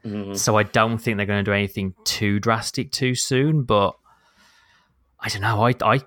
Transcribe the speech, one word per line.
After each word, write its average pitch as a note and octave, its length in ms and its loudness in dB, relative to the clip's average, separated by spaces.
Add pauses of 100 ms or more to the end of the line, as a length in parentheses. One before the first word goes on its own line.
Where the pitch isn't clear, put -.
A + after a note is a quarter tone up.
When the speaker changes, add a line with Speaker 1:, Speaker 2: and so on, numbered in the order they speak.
Speaker 1:
Mm-hmm. G2+ 300 -8
Speaker 2:
So G#2+ 220 2
I G#2+ 60 4
don't A2+ 340 0
think A2+ 200 -2
they're G2+ 80 -2
gonna G2+ 180 0
do G2+ 100 0
anything G2+ 400 -2 (100)
too G#2 360 0
drastic A2+ 520 -2
too B2+ 240 -2
soon, C#3+ 480 0
but G#2 280 2 (1300)
I - 100 -8
don't G2+ 120 -6
know. G#2+ 240 2
I, B2+ 80 4 (100)
I A#2 240 4